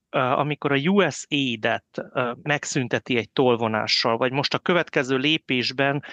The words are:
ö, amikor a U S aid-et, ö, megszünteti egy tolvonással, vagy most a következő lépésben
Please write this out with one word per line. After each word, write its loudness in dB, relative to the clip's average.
ö, -2
amikor 0
a 4
U 2
S -10
aid-et, -2
ö, -2
megszünteti -2
egy -2
tolvonással, 2
vagy 0
most -2
a 2
következő 0
lépésben 0